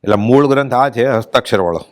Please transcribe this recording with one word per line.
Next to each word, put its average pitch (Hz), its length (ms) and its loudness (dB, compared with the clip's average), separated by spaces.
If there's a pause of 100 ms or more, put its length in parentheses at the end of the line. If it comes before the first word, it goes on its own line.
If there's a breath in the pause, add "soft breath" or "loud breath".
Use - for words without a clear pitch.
એટલે 104 120 0
મૂળ 123 320 2
ગ્રંથ 135 260 0
આ 135 160 0
છે, 117 160 -2
હસ્તાક્ષરવાળો. 110 720 -2 (120)